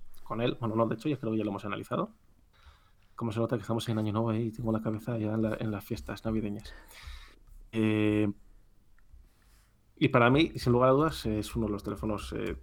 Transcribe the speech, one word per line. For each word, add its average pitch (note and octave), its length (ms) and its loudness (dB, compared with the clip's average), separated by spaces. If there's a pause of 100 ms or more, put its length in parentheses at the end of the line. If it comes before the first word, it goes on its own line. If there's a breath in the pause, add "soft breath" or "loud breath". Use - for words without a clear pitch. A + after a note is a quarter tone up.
(240)
con - 180 -6
él. A#2+ 180 2
Bueno, A2 160 -2
no, A2+ 120 4
de A#2 80 -2
hecho, D#3 140 -4
yo C3+ 100 -2
creo A2 140 -4
que A2 60 0
ya G#2 40 0
lo G#2 80 -2
hemos G2 140 -6
analizado. C#3 460 -4 (1040 soft breath)
Como A#2 180 -4
se A2+ 80 -2
nota A#2 160 0
que G#2 60 -8
estamos A2+ 260 -4
en A2 100 0
Año G#2+ 140 0
Nuevo, A2+ 180 2
eh, A2 120 0
y A2 80 -4
tengo A2+ 200 -2
la A2 100 0
cabeza A2 360 -4
ya G#2+ 160 -2
en A2 80 0
la, G#2+ 180 0
en A2 120 -2
las G2+ 120 -4
fiestas - 400 -8
navideñas. A2 500 -4 (1000 loud breath)
Eh, G#2+ 580 4 (1700)
y D3 120 4
para A#2+ 200 8
mí, D3+ 260 4
sin B2+ 160 0
lugar B2 180 6
a C3+ 40 8
dudas, D3+ 320 2
es G#2+ 320 -2
uno A2+ 80 0
de G#2 80 -2
los G2 100 -6
teléfonos, G#2 540 -4
eh, G2 260 -4